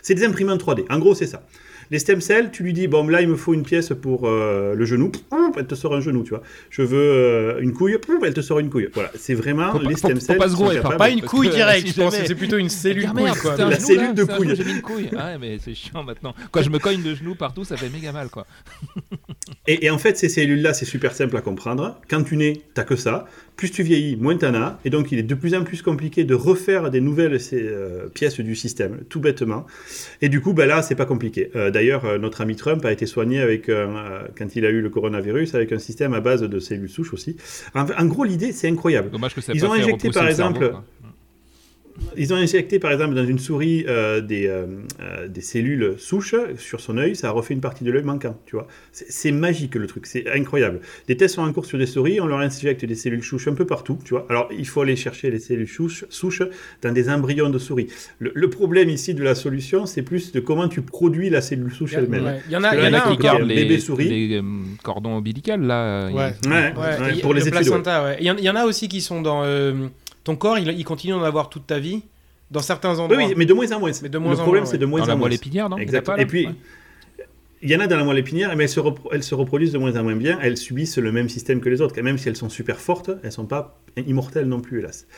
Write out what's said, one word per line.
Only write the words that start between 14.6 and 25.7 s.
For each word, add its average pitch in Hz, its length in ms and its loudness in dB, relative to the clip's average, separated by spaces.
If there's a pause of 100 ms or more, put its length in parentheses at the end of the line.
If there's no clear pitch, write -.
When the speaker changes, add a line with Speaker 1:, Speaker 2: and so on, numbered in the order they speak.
Speaker 2:
mis 190 80 -2
une 190 100 -4
couille. 214 360 -6
Ah 139 80 -6
ouais, 170 120 -8
mais 110 240 -8
c'est 117 120 -12
chiant - 320 -12
maintenant. 123 280 -12 (180)
Quand 165 100 4
je 143 80 2
me 151 100 2
cogne 196 240 0
le 156 100 -2
genou 165 220 -8
partout, 165 300 -8
ça 156 100 -8
fait 127 140 -6
méga 151 240 -10
mal, 139 160 -8
quoi. 107 180 -14 (1200)
Speaker 1:
Et, 160 180 2
et 151 40 4
en 156 80 2
fait, 208 200 4
ces 170 120 2
cellules-là, 147 440 2
c'est 135 120 -4
super 127 280 -2
simple 127 220 -2
à 107 60 -2
comprendre. 123 580 -6 (100)
Quand 156 140 2
tu 151 140 -2
nais, 151 240 2 (120)
t'as 113 100 -2
que 127 120 0
ça. 117 300 -2 (320)
Plus 185 120 -2
tu 190 140 -2
vieillis, 151 320 2
moins 135 220 2
t'en 131 180 2
as. 131 300 -2
Et 135 40 -2
donc, 139 220 0
il 123 80 0
est 110 40 0
de 131 120 -2
plus 170 200 -2
en 180 80 0
plus 165 180 -8